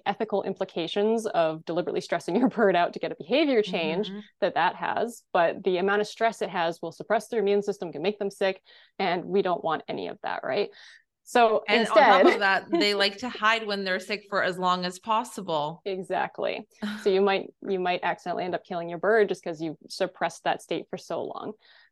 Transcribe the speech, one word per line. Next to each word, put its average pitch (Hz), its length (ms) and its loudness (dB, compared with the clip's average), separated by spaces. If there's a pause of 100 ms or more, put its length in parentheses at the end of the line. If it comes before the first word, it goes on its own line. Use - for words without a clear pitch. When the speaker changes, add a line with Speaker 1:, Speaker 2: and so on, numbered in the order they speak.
Speaker 1:
ethical 202 360 -2
implications 202 840 -2
of 160 400 0
deliberately 175 340 -2
stressing 170 360 -2
<laughs> 240 40 2
your 262 80 4
bird 196 260 4
out 175 200 2
to - 40 -10
get 160 140 -4
a - 40 -12
behavior 262 440 2
change 185 480 -2
Speaker 2:
Mm-hmm. 202 120 -12 (200)
Speaker 1:
that 180 140 0
that 170 220 2
has, - 460 -4 (120)
but 170 300 2
the 180 120 2
amount 196 240 0
of 208 60 -2
stress 226 340 -2
it 190 80 -2
has 175 320 -2
will 165 120 -8
suppress - 360 -2
their 233 120 -2
immune 202 220 2
system, 196 300 -6
can 143 80 -10
make 202 180 -2
them 196 120 -4
sick, 196 320 -2 (360)
and 180 280 -2
we 185 160 2
don't 180 200 -2
want 156 240 -4
any - 220 -8
of - 140 -12
that, - 220 -6
right? - 260 -2 (540)
So 226 440 4
Speaker 2:
And 226 120 4
Speaker 1:
instead 233 280 6
Speaker 2:
on 214 160 8
top 359 80 8
of - 80 0
that, 190 280 2
Speaker 1:
<laughs> - 40 -10
Speaker 2:
they 214 220 2
like 202 240 0
to 247 100 -8
hide 220 380 0
when 202 180 -4
they're 185 160 -2
sick 208 300 -6
for 196 120 2
as 180 160 0
long 180 280 2
as 180 120 -8
possible. 185 840 -2
Speaker 1:
Exactly. 185 840 -4 (160)
Speaker 2:
<laughs> 214 200 -8
Speaker 1:
So 208 80 2
you 190 100 6
might, 196 320 2 (160)
you 190 100 -2
might 180 240 -2
accidentally 175 420 -4
end 180 100 -4
up 165 100 -6
killing 170 240 -8
your 170 100 -8
bird 208 300 4
just 180 160 -6
'cause 165 160 -8
you've 156 160 -6 (120)
suppressed - 560 -4
that - 180 -2
state - 280 -6
for 185 60 -8
so 165 260 -8
long. - 300 -10 (400)